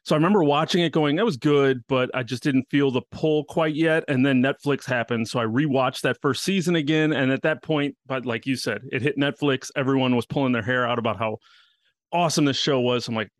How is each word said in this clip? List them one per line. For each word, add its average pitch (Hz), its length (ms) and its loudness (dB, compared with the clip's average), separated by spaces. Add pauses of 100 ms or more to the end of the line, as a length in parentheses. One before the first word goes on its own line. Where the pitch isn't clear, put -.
So - 120 0
I 151 40 2
remember 180 240 4
watching 156 400 2
it 165 100 0
going, 147 240 2
"That 214 100 0
was 170 100 -2
good," 135 500 2
but 127 280 0
I 127 80 -2
just 120 200 -6
didn't 131 280 0
feel 143 200 2
the 123 120 -2 (100)
pull 151 320 0
quite 156 300 -2
yet. 160 340 2
And 131 160 2
then 135 180 4
Netflix 139 440 -2
happened. 120 420 -2
So 131 100 -4
I 117 60 0
rewatched 131 560 0
that 131 220 -2
first 139 200 -2
season 180 320 0
again. 156 380 0
And 135 180 0
at 135 120 -2
that 156 200 -2
point, 143 340 -2 (100)
but 131 180 -6
like 117 220 -4
you 135 100 -2
said, 113 240 -6 (100)
it 123 120 -4
hit 143 160 -2
Netflix. 143 580 -2
Everyone 131 400 2
was 117 80 -2
pulling 135 280 -2
their 117 100 0
hair 123 260 0
out 120 100 0
about 110 200 -2
how 107 180 -4 (760)
awesome 170 340 2
this 135 100 0
show 139 240 0
was. 123 260 0
I'm 117 80 -6
like, 110 140 -4 (120)